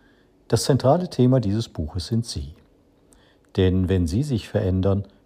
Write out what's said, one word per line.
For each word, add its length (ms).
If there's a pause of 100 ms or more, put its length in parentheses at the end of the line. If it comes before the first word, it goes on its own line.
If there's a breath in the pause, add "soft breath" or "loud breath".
(480 soft breath)
Das 160
zentrale 460
Thema 320
dieses 260
Buches 400
sind 180
Sie. 280 (1040 soft breath)
Denn 320
wenn 180
Sie 160
sich 240
verändern, 640 (160 soft breath)